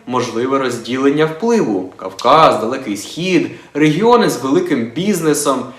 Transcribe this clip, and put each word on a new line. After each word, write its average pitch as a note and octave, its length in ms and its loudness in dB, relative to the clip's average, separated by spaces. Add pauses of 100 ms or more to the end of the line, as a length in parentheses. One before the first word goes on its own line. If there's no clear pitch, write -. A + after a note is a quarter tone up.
можливе B2+ 520 -2
розділення C3 680 0
впливу. D#3 720 -2
Кавказ, B2+ 640 2
Далекий C3+ 360 -4
Схід, E3+ 540 -2 (240)
регіони F3+ 560 4
з B2 120 -6
великим C3+ 420 0
бізнесом. D3 800 0 (140)